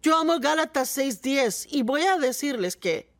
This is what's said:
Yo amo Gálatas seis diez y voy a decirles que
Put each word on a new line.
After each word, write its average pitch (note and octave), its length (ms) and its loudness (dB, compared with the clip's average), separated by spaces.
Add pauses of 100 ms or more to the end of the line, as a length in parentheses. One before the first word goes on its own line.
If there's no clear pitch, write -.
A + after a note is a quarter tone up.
Yo D#4+ 140 4
amo D#4+ 220 2
Gálatas D4 500 0
seis C4+ 320 -2
diez C4 480 0
y C#4+ 140 0
voy C4+ 200 0
a F#4+ 140 4
decirles B3+ 600 -2
que - 440 -4